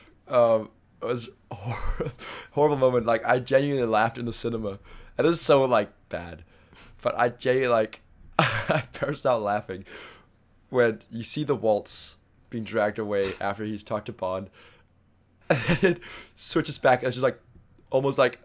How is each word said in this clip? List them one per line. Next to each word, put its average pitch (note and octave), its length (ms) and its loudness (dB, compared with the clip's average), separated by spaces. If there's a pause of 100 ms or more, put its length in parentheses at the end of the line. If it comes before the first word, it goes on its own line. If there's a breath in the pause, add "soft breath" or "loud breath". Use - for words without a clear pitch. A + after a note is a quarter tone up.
(280 loud breath)
um, A2+ 420 4 (320)
it A2 40 -8
was A#2+ 220 -4 (220)
hor-, A#2 600 -6 (160)
<laughs> - 260 -16
horrible D3 240 4
moment. B2+ 300 4
Like, A2+ 180 2
I B2 160 4
genuinely C3+ 460 2
laughed A2 320 2
in A#2+ 60 -8
the A#2 80 -4
cinema, A2 460 -6 (400 soft breath)
and C3 80 4
this E3+ 100 4
is - 60 -4
so, C#3 220 6
like, A2+ 260 2 (180)
bad, E2+ 360 -12 (580 soft breath)
but - 180 -2
I B2 80 4
genuinely, B2+ 460 0
like, A2 260 -2 (180)
<laughs> - 200 -6
I B2+ 460 0 (160)
burst C#3 260 -4
out A#2+ 160 4
laughing G2+ 420 -4 (840 loud breath)
when A#2 400 2
you A#2 120 -8
see D3 220 -6
the C#3 100 0
waltz G#2+ 640 -2 (340)
being A2+ 140 -6
dragged G#2 340 0
away G2+ 420 -2
after G2+ 240 -6
he's G#2+ 200 -8
talked G#2+ 220 -6
to A#2 60 -10
Bond, F#2+ 360 -6 (520 soft breath)
<laughs> - 500 -18
and D3+ 80 2
then F3 380 2
it - 40 -20 (340 loud breath)
switches - 440 -4
back, B2+ 220 4
and B2+ 80 -4
it's A#2+ 80 -4
just, B2+ 60 -2
like, B2+ 160 0 (520)
almost C3+ 280 2
like, B2+ 260 2